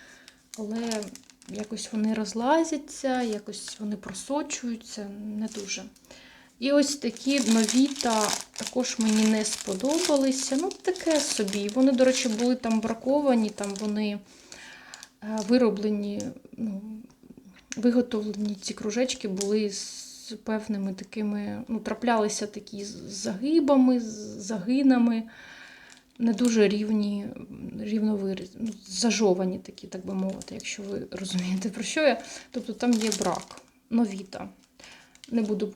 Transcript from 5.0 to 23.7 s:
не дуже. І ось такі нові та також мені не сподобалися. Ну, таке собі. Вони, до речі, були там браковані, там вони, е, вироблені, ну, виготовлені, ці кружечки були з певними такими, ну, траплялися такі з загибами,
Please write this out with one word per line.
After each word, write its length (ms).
не 100
дуже. 360
І 120
ось 240
такі 440
нові 480
та 400
також 480
мені 260
не 200
сподобалися. 1160
Ну, 80
таке 380
собі. 480
Вони, 240
до 140
речі, 240
були 260
там 240
браковані, 720
там 300
вони, 400
е, 240
вироблені, 760
ну, 300
виготовлені, 840
ці 120
кружечки 540
були 420
з 440
певними 500
такими, 720
ну, 120
траплялися 680
такі 380
з 100
загибами, 1040